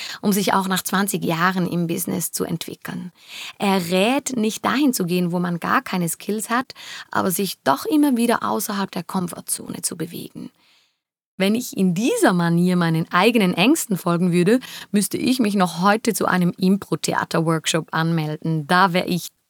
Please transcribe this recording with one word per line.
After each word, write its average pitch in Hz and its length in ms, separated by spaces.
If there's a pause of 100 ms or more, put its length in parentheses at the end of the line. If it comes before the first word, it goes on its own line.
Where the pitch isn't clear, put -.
(220)
um 208 120
sich 190 220
auch 190 140
nach 185 140
zwanzig 190 420
Jahren 170 420
im 170 220
Business 180 420
zu - 140
entwickeln. 180 680 (480)
Er 190 320
rät, 247 460
nicht 214 280
dahin 247 280
zu 180 140
gehen, 180 260
wo 180 80
man 175 180
gar 226 240
keine 175 260
Skills - 400
hat, 240 240 (380)
aber 202 220
sich 196 320
doch 269 200
immer 294 320
wieder 233 280
außerhalb 208 480
der 180 100
Komfortzone - 800
zu - 140
bewegen. - 560 (840)
Wenn 202 200
ich 254 200
in 185 180
dieser 277 380
Manier 175 440
meinen 165 340
eigenen 196 440
Ängsten 214 440
folgen 175 320
würde, 175 300 (320)
müsste 202 240
ich 254 240
mich 208 160
noch 175 240
heute 202 340
zu - 120
einem 180 300
Impro-Theater-Workshop 165 1300
anmelden. 160 760
Da 180 240
wär 180 160
ich 175 220 (200)